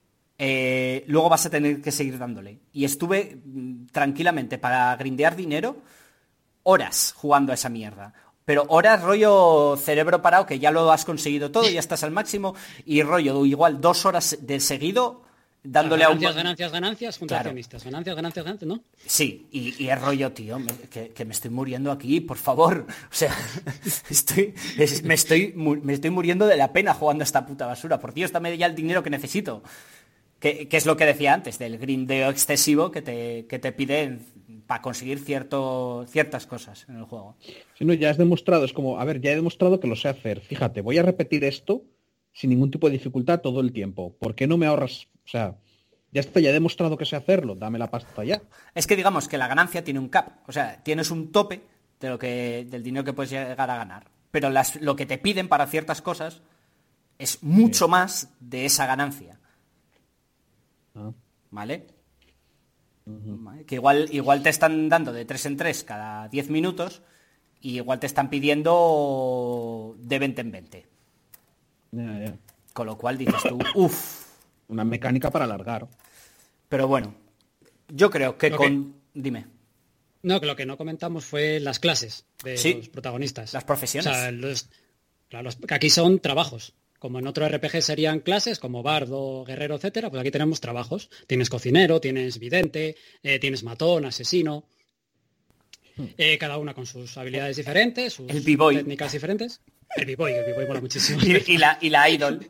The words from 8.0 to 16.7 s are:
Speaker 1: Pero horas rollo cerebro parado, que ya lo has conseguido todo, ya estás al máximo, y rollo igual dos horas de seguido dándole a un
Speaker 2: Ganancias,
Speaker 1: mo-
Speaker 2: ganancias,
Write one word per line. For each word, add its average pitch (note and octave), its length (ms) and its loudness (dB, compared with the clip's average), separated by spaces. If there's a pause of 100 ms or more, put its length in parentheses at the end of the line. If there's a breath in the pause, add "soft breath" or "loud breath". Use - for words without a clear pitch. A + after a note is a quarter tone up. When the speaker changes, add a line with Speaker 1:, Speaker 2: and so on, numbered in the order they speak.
Speaker 1:
Pero D3 220 4
horas F3+ 340 6
rollo F3 760 6
cerebro D#3+ 440 2
parado, F3+ 240 6
que C#3 140 -6
ya D3 120 4
lo E3 200 6
has D#3 140 4
conseguido D3 460 -4
todo, A3+ 180 4
ya E3+ 100 -2
estás D#3 240 -4
al D3+ 80 -4
máximo, G3+ 440 -4 (300 loud breath)
y D3+ 180 4
rollo C#3+ 420 2
igual C#3 340 4
dos E3 260 4
horas F3 360 0
de C#3 180 -4
seguido F#3+ 640 -2 (420 soft breath)
dándole D#3 380 4
a D#3+ 60 10
un D#3+ 60 6
Speaker 2:
Ganancias, E3 180 0
Speaker 1:
mo- D3+ 40 -4
Speaker 2:
ganancias, F3 360 -4